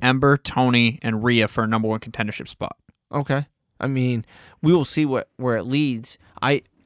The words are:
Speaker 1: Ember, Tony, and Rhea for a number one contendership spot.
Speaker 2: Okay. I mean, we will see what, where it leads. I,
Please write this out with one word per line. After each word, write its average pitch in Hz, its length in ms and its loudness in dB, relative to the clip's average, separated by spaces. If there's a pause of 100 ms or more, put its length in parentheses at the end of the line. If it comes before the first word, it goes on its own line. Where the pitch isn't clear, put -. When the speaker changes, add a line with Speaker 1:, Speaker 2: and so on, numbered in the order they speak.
Speaker 1:
Ember, 131 360 4
Tony, 120 640 2
and 110 200 -2
Rhea 117 240 4
for 117 160 -2
a 110 40 0
number 110 200 0
one 110 120 -2
contendership - 480 -8
spot. - 280 -10 (360)
Speaker 2:
Okay. 143 340 -2 (340)
I - 60 -6
mean, 127 400 -2 (360)
we 160 120 6
will 160 120 4
see 156 200 0
what, 131 320 -2
where 123 180 -2
it 101 100 -2
leads. 127 520 -2 (240)
I, 143 220 0 (220)